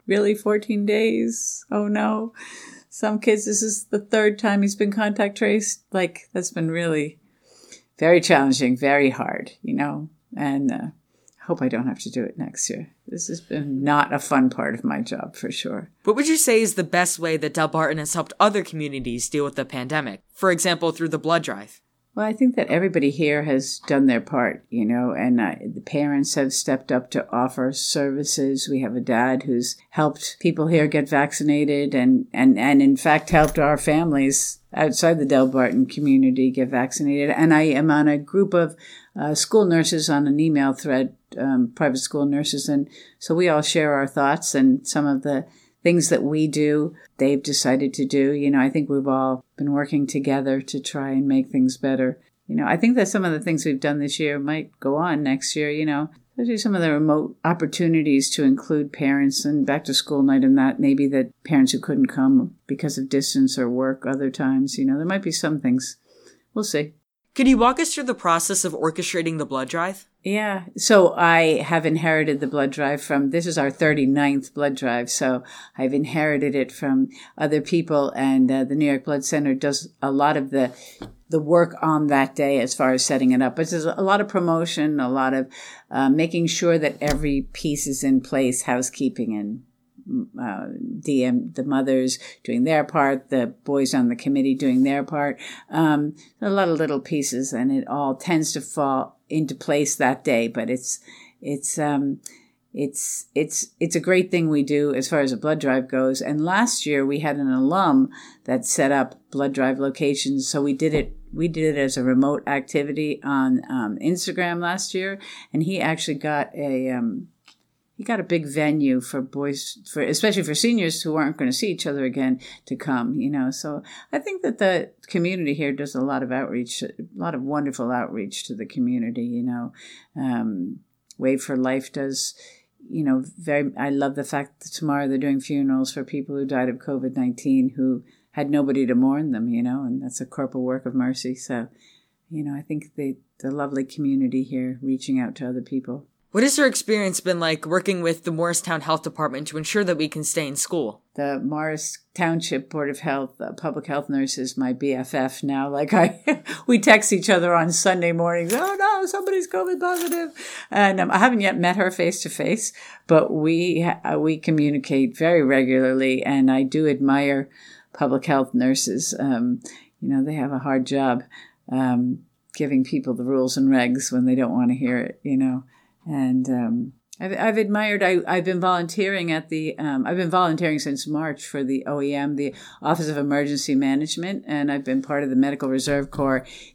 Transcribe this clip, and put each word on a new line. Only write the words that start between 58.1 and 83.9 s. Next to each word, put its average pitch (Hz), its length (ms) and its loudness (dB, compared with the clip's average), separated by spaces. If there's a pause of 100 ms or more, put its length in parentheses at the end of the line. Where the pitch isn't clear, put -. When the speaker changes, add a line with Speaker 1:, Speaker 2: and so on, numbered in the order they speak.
Speaker 1:
to 151 120 0
include 143 480 2
parents 139 540 0
in 147 180 2
back 143 220 0
to 139 80 -2
school 139 300 0
night 135 200 6
and 135 140 6
that, 131 220 2
maybe 139 280 4
that 131 240 0 (140)
parents 135 260 6
who 131 80 0
couldn't 139 280 2
come 135 480 2 (100)
because 139 320 -4
of 135 100 -4
distance 135 500 2
or 123 120 0
work 131 360 -2
other 135 240 -2
times, 135 480 0
you 139 80 2
know, 135 120 2
there 156 80 -2
might 196 180 -2
be 170 80 -2
some 151 300 -2
things. 127 360 0 (560)
We'll 214 120 -2
see. 151 280 -2 (400)
Speaker 2:
Could 262 140 2
you 262 120 8
walk 247 200 4
us 330 140 -2
through 285 120 -6
the 247 100 -2
process 170 500 0
of 170 80 -4
orchestrating 165 640 -2
the 147 80 -4
blood 131 240 -6
drive? 175 380 -4 (160)
Speaker 1:
Yeah. 202 400 -2 (120)
So 196 380 6
I 165 480 4
have 160 240 0
inherited 156 540 2
the 143 80 -2
blood 139 240 0
drive 147 280 -2
from, 139 300 0
this 170 160 0
is 160 140 -2
our 139 100 2
thirty-ninth 143 840 2
blood 143 180 0
drive. 120 380 -2
So 127 320 0 (340)
I've 131 160 0
inherited 147 640 0
it 131 160 -2
from 135 380 0 (280)
other 151 240 0
people, 160 540 0
and, 131 360 4
uh, 135 120 0
the 131 100 -4
New 147 140 2
York 135 180 0
Blood 143 180 -2
Center 143 300 0
does 143 480 -4
a 139 80 -2
lot 143 260 2
of 135 140 -4
the, 131 220 0 (580)
the 156 100 2
work 165 400 4
on 156 280 2
that 135 280 2
day 143 240 2
as 123 140 -2
far 131 180 2
as 131 140 0
setting 131 260 2
it 127 120 4
up. 123 120 -2
But 160 140 -2
there's 165 160 -4
a 165 160 -2